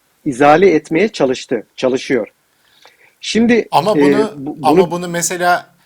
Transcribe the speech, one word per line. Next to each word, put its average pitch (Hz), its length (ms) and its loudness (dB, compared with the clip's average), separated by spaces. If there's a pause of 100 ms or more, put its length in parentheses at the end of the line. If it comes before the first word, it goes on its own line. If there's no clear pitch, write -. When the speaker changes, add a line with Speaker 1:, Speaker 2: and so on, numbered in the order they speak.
(260)
Speaker 1:
izale 151 460 4
etmeye 160 360 0
çalıştı, 131 560 -4 (120)
çalışıyor. 123 520 -2 (920)
Şimdi, 226 500 0
Speaker 2:
Ama 156 200 0
Speaker 1:
e, 151 100 2
Speaker 2:
bunu, 143 360 2
Speaker 1:
bu-, 143 260 -12
Speaker 2:
ama 156 140 4
Speaker 1:
bunu 180 140 2
Speaker 2:
bunu 175 160 -6
mesela 175 580 -2 (200)